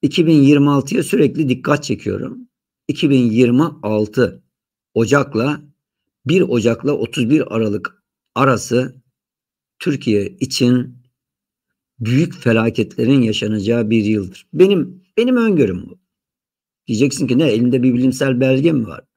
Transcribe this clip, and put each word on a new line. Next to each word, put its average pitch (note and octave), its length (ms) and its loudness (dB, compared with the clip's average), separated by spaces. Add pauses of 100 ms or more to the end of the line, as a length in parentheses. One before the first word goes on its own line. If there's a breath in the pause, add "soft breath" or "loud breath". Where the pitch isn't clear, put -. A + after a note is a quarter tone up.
İki D#3 240 0
bin D#3 160 4
yirmi C#3+ 280 4
altıya C#3+ 320 0
sürekli D3+ 460 0
dikkat C#3+ 360 -2
çekiyorum. G2+ 640 -8 (400)
İki C#3+ 220 -2
bin B2+ 200 2
yirmi B2 340 2 (180)
altı G#2+ 600 -2 (520)
Ocak'la C3+ 680 0 (640)
bir E3+ 140 2
Ocak'la A#2 520 0
otuz A#2 380 -4
bir C#3+ 260 0
Aralık G#2+ 460 -6 (320)
arası B2+ 680 -2 (760)
Türkiye A#2 480 -2
için B2 760 -2 (1000)
büyük C3 340 0
felaketlerin A#2 880 0
yaşanacağı A2 680 -2
bir A2+ 140 2
yıldır. G2+ 480 -4
Benim, F3+ 520 0 (120)
benim B3 200 2
öngörüm D3+ 540 0
bu. - 100 -20 (840)
Diyeceksin A2+ 400 -2
ki B2 120 0
ne, D3+ 120 2
elinde A#2+ 320 0
bir B2+ 120 2
bilimsel B2+ 460 0
belge C3+ 320 2
mi B2 140 -2
var? - 180 -16 (120)